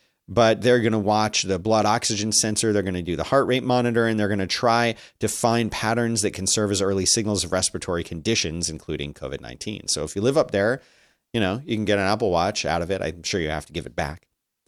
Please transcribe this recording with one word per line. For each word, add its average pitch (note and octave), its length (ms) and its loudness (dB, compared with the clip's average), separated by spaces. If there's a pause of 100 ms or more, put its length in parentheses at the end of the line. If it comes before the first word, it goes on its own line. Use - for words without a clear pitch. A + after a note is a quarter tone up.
(260)
But A2 360 4
they're B2 180 6
gonna A2 180 2
watch G#2+ 440 2
the F#2+ 160 -2
blood G#2+ 260 2
oxygen G#2+ 480 0
sensor. G#2+ 400 2
They're G#2 100 2
gonna F2+ 200 -2
do E2+ 140 -4
the D#2 80 -2
heart C3+ 220 2
rate B2+ 160 0
monitor, A#2+ 440 2
and A2 120 0
they're G#2 100 2
gonna G2 180 0
try A#2 480 2 (260)
to A2 80 0
find A#2 420 0
patterns A#2 520 -2
that G2+ 100 0
can F#2+ 140 -6
serve G#2 240 0
as G2 100 0
early G2 240 0
signals G#2 400 0
of E2+ 80 -10
respiratory F2+ 520 -2
conditions, E2 680 -4
including D2 420 -8
covid C2+ 280 -10
nineteen. C2 480 -12
So D2+ 140 -2
if - 120 -8
you G2 80 -4
live C3+ 160 2
up D3 120 2
there, G#2+ 320 0 (500)
you A#2 80 0
know, G2+ 240 0
you A#2 120 -4
can G#2+ 80 -2
get G2+ 140 4
an G2 80 0
Apple G#2+ 240 2
Watch F2 340 0
out E2 180 0
of E2+ 80 -4
it. F#2+ 120 -2
I'm E2 200 -6
sure F#2+ 180 -2
you D#2 100 -2
have D#2 160 -6
to - 60 -20
give D2+ 140 -8
it B1 100 -18
back. D#2+ 300 -6 (420)